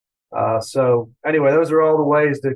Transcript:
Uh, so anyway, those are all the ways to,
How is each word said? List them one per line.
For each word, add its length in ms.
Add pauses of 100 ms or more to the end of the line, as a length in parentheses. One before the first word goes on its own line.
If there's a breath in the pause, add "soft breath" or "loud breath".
(300)
Uh, 300
so 500 (160)
anyway, 240
those 220
are 80
all 160
the 80
ways 360
to, 160